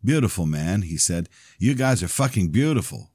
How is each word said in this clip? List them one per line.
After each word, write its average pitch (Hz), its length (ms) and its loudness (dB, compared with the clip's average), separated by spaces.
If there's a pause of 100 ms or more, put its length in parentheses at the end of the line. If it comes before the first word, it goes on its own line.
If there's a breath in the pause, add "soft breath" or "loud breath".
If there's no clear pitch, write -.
"Beautiful, 117 420 2
man," 80 360 0
he 80 140 -6
said. 87 320 -2 (300 soft breath)
"You 127 160 2
guys 127 280 2
are 87 60 -4
fucking 110 420 0
beautiful." 117 640 0